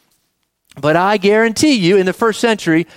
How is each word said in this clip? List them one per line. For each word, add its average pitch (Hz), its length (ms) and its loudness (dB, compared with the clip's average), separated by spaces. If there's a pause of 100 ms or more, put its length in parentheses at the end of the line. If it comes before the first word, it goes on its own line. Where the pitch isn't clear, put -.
(800)
But 151 160 0
I 196 220 0
guarantee 220 560 0
you, 196 240 2
in 185 80 2
the 180 80 -2
first 226 260 -2
century, 175 580 -2